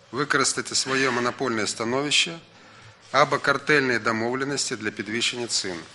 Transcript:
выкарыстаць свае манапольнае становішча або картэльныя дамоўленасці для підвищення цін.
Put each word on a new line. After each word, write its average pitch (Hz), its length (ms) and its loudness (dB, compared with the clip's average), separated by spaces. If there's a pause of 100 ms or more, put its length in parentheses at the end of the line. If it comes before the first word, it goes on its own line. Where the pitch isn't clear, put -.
(140)
выкарыстаць 139 640 0
свае 131 320 2
манапольнае 120 560 0
становішча 139 720 0 (760)
або 139 300 4
картэльныя 135 580 2
дамоўленасці 123 760 -2
для 107 140 -4
підвищення 113 560 -4
цін. 90 320 -2 (160)